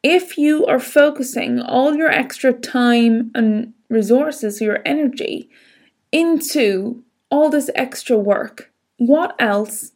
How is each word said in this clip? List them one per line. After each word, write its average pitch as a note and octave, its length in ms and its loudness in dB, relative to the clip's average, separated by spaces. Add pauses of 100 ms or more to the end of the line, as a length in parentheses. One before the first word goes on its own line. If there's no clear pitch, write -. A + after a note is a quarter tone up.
if F4+ 340 2
you D4+ 300 2
are B3+ 140 2
focusing C4+ 800 0
all C#4 340 0
your D#4 160 0
extra C4 420 0
time A#3+ 800 0
and A3+ 400 0 (160)
resources, A3+ 720 0
your G#3+ 240 -2
energy, C#4+ 640 -4 (600)
into C4 960 -2 (260)
all D4 180 2
this C#4+ 280 -2
extra - 420 -2
work, G3+ 540 -4 (240)
what D4 420 2
else G#3+ 580 -2